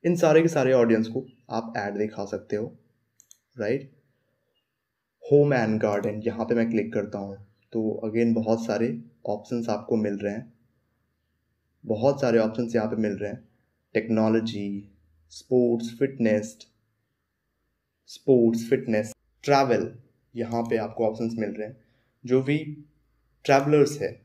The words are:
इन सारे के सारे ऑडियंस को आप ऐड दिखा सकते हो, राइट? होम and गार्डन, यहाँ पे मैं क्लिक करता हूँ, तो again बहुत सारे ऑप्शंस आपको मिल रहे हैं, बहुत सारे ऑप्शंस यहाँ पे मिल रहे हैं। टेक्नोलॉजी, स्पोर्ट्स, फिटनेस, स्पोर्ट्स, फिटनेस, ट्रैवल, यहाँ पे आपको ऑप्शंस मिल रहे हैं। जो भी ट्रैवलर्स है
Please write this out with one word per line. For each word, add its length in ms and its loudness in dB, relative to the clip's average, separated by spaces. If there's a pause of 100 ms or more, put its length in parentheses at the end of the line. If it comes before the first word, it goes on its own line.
इन 120 2
सारे 260 6
के 60 2
सारे 240 2
ऑडियंस 360 4
को 180 -8 (240)
आप 260 -6
ऐड 220 -6
दिखा 260 -4
सकते 320 -8
हो, 80 -4 (960)
राइट? 320 -4 (1300)
होम 320 4
and 280 0
गार्डन, 440 -2
यहाँ 180 -4
पे 100 -2
मैं 160 2
क्लिक 220 -2
करता 260 -4
हूँ, 180 -10 (360)
तो 320 -4
again 300 0
बहुत 320 0
सारे 220 0 (380)
ऑप्शंस 420 -6
आपको 280 -2
मिल 220 -2
रहे 140 -4
हैं, 200 -10 (1300)
बहुत 360 0
सारे 180 4
ऑप्शंस 360 -2
यहाँ 140 2
पे 80 -4
मिल 160 -2
रहे 180 -8
हैं। 180 -14 (460)
टेक्नोलॉजी, 760 0 (640)
स्पोर्ट्स, 680 0
फिटनेस, 580 0 (1500)
स्पोर्ट्स, 640 2
फिटनेस, 420 0 (320)
ट्रैवल, 480 2 (420)
यहाँ 280 -4
पे 140 -2
आपको 320 -2
ऑप्शंस 300 -4
मिल 120 -4
रहे 180 -10
हैं। 80 -18 (480)
जो 180 2
भी 160 -2 (840)
ट्रैवलर्स 580 4
है 80 -2 (140)